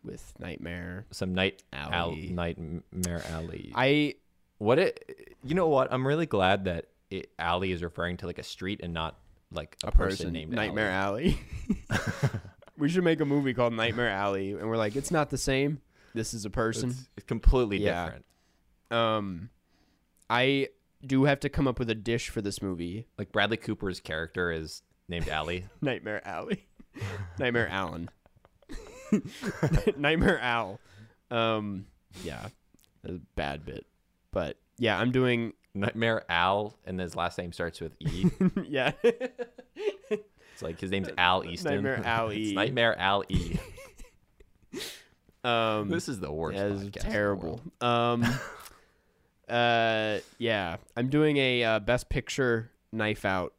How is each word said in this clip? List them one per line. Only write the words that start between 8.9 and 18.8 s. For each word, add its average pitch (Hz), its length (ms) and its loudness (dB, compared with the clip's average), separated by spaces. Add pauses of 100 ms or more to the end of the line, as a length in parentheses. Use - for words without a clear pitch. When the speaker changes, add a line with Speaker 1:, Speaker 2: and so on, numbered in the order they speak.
Speaker 2:
not, 80 260 -4 (320)
like, 76 320 -10
a - 40 -4
Speaker 1:
A 104 40 -4
Speaker 2:
person 95 180 2 (180)
Speaker 1:
person. 87 60 -4
Speaker 2:
named 80 200 -8
Speaker 1:
Nightmare 107 360 -2
Speaker 2:
Alley. 98 480 0 (520)
Speaker 1:
Alley. 110 100 0 (100)
<laughs> - 300 -2 (380)
We 143 100 0
should 180 160 2
make 165 160 4
a 156 60 4
movie 139 280 2
called 117 200 2
Nightmare 117 360 0
Alley, 98 440 0
and 98 160 -4
we're 113 80 0
like, 107 180 0
"It's 135 160 -4
not 151 180 2
the 135 80 -4
same. 143 440 0 (320)
This 110 200 -4
is 107 120 -8
a 107 40 -4
person." 113 420 0
Speaker 2:
It's, 131 260 -10
it's - 80 -18
completely 117 540 6
Speaker 1:
Yeah. 87 260 0
Speaker 2:
different. 64 200 -10 (640)